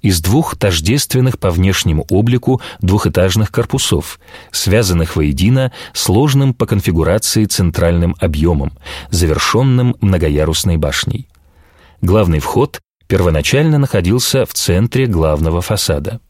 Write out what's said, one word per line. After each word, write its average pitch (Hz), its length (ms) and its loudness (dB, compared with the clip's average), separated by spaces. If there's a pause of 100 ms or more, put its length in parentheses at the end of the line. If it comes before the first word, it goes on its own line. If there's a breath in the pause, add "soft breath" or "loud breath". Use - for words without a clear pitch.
из 87 200 0
двух 120 340 0
тождественных 110 840 0
по 95 100 0
внешнему 87 600 0
облику 120 520 2 (180 loud breath)
двухэтажных 95 720 0
корпусов, - 680 -4 (320 loud breath)
связанных 92 640 0
воедино 90 560 0 (220 loud breath)
сложным 135 600 2
по 110 140 -2
конфигурации 95 760 0
центральным 85 760 0
объемом, 76 540 0 (360 loud breath)
завершенным 120 920 0
многоярусной 80 800 0
башней. 76 500 -4 (720 soft breath)
Главный 90 380 2
вход - 420 -2 (260)
первоначально 98 720 2
находился 117 680 0
в - 80 -16
центре 117 540 0
главного 80 540 0
фасада. 87 580 -4 (100)